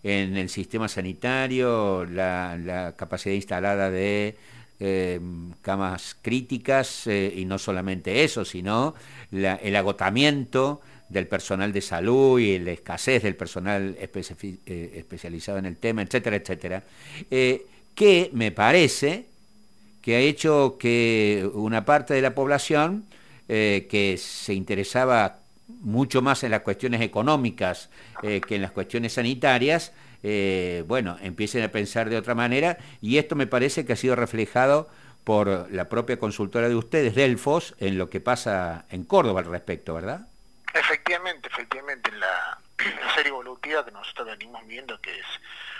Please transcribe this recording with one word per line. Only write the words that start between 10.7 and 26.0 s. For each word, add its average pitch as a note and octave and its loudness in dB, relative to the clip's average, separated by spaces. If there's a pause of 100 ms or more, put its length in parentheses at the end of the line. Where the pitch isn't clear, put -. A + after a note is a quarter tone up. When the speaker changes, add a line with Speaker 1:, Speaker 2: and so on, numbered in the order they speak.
Speaker 1:
del F#2 -2
personal G2 -2
de G2 -2
salud B2 4
y G2 4
la F2 -4
escasez G2+ 0
del G2 0
personal F#2+ -4
especifi-, F#2 -10
eh, F2 -10
especializado E2+ -10
en F#2+ -4
el F2 -8
tema, A2+ -2
etcétera, G#2+ -2
etcétera, F#2+ -8 (480)
eh, C3 2 (280)
que F#3 8
me A2+ 0
parece D3+ 4 (720)
que A#2 2
ha A#2+ 6
hecho C#3+ 4
que A2 4
una G#2+ 0
parte C#3+ 4
de C3+ 4
la C3 2
población, D3 2 (420)
eh, G#2+ 2
que G2+ 2
se - -8
interesaba G2+ 2 (280)
mucho C3 0